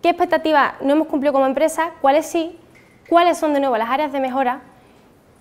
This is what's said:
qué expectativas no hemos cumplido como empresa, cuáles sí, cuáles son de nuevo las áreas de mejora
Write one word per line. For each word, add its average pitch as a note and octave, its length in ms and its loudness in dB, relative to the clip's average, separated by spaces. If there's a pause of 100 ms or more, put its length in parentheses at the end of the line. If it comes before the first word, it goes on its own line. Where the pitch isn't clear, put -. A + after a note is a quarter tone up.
qué E4+ 80 2
expectativas D#4+ 720 0
no C#4 100 2
hemos D#4 160 2
cumplido D4 240 -2
como C4+ 140 2
empresa, D#4+ 460 -2 (100)
cuáles D4 240 2
sí, E4+ 320 -6 (500)
cuáles E4+ 300 2
son D#4 160 0
de C#4 60 0
nuevo C4 180 0
las A3+ 100 -4
áreas C#4 240 -4
de C#4 80 -4
mejora B3+ 400 -2 (800)